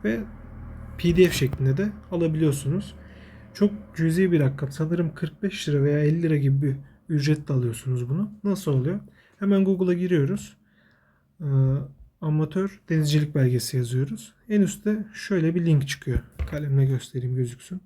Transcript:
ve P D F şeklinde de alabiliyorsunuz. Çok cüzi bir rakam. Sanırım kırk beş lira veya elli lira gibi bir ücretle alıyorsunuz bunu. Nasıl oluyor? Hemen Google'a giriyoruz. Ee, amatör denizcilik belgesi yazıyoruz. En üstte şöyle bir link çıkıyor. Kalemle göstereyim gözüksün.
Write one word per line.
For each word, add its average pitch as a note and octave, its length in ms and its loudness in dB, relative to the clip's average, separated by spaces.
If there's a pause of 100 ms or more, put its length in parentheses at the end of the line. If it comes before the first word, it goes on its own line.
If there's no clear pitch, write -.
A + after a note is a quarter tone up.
ve A3+ 160 -2 (800)
P E3+ 180 2
D F3+ 120 8
F E3 60 -4
şeklinde C3+ 440 0
de G3+ 140 0 (200)
alabiliyorsunuz. D#3+ 840 0 (580)
Çok G3+ 180 2 (240)
cüzi E3 360 2
bir E3 80 4
rakam. C#3 320 0
Sanırım D#3+ 420 -2
kırk - 300 -8
beş - 260 -6
lira C#3+ 140 2
veya D3 160 2
elli D#3 240 2
lira D#3 140 2
gibi C#3 240 2
bir C#3 140 0 (340)
ücretle D3+ 440 0
alıyorsunuz B2 560 -2
bunu. G3 220 -2 (120)
Nasıl G3 300 -2
oluyor? D3 260 0 (400)
Hemen G3 240 4
Google'a F#3 300 2
giriyoruz. F3 640 0 (840)
Ee, D#3 40 -8 (760)
amatör D#3 680 -2
denizcilik D3+ 460 2
belgesi B2+ 420 2
yazıyoruz. B2+ 560 -4 (160)
En G#3 120 4
üstte G#3 520 0
şöyle E3+ 420 0
bir F3 100 0
link C#3+ 220 4
çıkıyor. - 320 -4 (320)
Kalemle C#3 340 2
göstereyim B2+ 500 -2
gözüksün. B2+ 500 -6